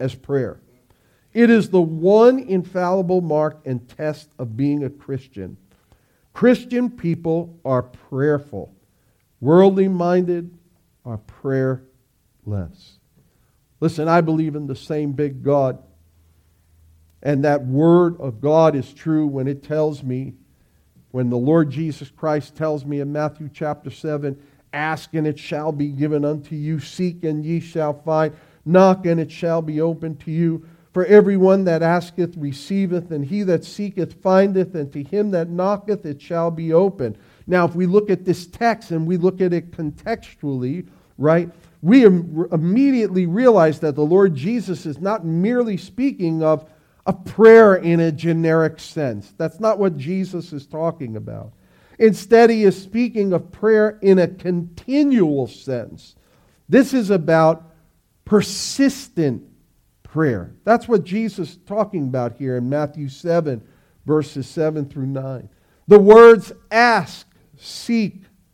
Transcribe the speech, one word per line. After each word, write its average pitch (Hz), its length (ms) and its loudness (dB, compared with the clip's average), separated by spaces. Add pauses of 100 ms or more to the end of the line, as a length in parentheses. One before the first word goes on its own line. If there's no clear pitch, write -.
as 131 160 -6
prayer. 131 420 -6 (760)
It 233 160 4
is 226 220 4
the 185 100 2
one 196 600 4
infallible 185 800 -2
mark 156 440 -2
and 123 240 -8
test 151 400 -10 (120)
of 110 160 -10
being 143 260 -2
a 135 80 -6
Christian. 131 680 -14 (760)
Christian 247 580 0
people 170 760 -6
are 127 200 -2
prayerful. 139 880 -6 (640)
Worldly 190 460 4
minded 175 720 -4 (460)
are 117 140 -10
prayerless." - 1800 -8 (840)
Listen, 160 280 -2
I 170 120 4
believe 160 360 -2
in 151 100 -10
the 135 100 -8
same 151 360 -6
big 139 300 -6
God. 135 360 0 (1400)
And 143 220 -2
that 147 220 0
word 165 540 2
of 127 200 -10
God 156 340 2
is 131 180 -6
true 156 340 -2
when 135 220 -4
it 139 140 -8
tells 151 400 -4
me, 127 320 -8 (760)
when 127 200 -4
the 123 60 -2
Lord 147 340 2
Jesus 143 400 -10
Christ 151 460 -6
tells 151 280 -6
me 143 160 -8
in 143 120 -8
Matthew 151 400 -8
chapter 147 380 -10
seven, 143 480 -8 (340)
"Ask 156 420 -8
and 156 120 -2
it 147 120 -6
shall 156 340 -8
be 147 160 -6
given 147 360 -4
unto 147 300 -6
you, 151 240 -6
seek 175 460 -8
and 151 200 -4
ye 165 160 -4
shall 156 340 -6
find, 156 400 -2 (300)
knock 185 420 4
and 170 120 0
it 160 120 -6
shall 165 320 -4
be 156 180 -6
opened 160 400 -6
to - 100 -12
you. 160 360 -2 (260)
For 185 120 0
everyone 190 600 4
that 165 180 0
asketh 175 560 -2
receiveth, 170 720 -6
and 151 120 -6
he 185 200 -6
that 180 220 -2
seeketh 190 580 -8
findeth, 190 520 2
and 147 180 -8
to 147 100 -10
him 208 300 -4
that 170 180 -4
knocketh 196 560 -4
it 143 160 -12
shall 170 280 -4
be 165 220 -6
opened." 165 460 0 (280)
Now, 180 200 2
if - 80 -4
we 180 120 0
look 208 220 2
at 185 160 -2
this 180 220 -4
text 226 440 -4
and 160 160 -4
we 180 120 -2
look 180 220 -2
at 180 120 0
it 170 200 -6
contextually, 151 1120 -8 (320)
right, 165 320 0 (320)
we 233 220 6
im-, 175 460 2
immediately 190 760 0
realize 180 540 4
that 151 140 -4
the 151 120 0
Lord 185 280 4
Jesus 180 520 -6
is 143 120 -10
not 196 260 -4
merely 202 520 -2
speaking 180 640 -4
of 156 260 0 (360)
a 190 80 -4
prayer 220 640 8
in 170 240 0
a 165 100 2
generic 165 720 0
sense. 120 560 -8
That's 160 240 -8
not 220 180 0
what 190 180 0
Jesus 180 560 -8
is 139 140 -12
talking 156 500 -8
about. 107 360 -14 (460)
Instead, 226 520 4
he 220 140 0
is 190 180 2
speaking 220 500 -2
of - 200 -4
prayer 214 500 0
in 190 160 6
a 175 80 2
continual 175 1200 -2
sense. 113 720 -12 (520)
This 262 260 4
is 220 160 0
about 160 600 2 (540)
persistent - 1200 -2 (580)
prayer. 127 500 -4 (120)
That's 233 240 0
what 208 160 0
Jesus 190 460 -6
is - 80 -20
talking 202 460 -6
about 123 340 -6
here 131 180 -6
in 123 120 -6
Matthew 147 400 -6
seven, 151 540 -4 (420)
verses 147 440 -4
seven 156 400 -6
through 143 180 -10
nine. 135 420 -10 (380)
The 208 140 10
words 220 520 10 (200)
ask, 220 540 0 (300)
seek, - 680 -6 (300)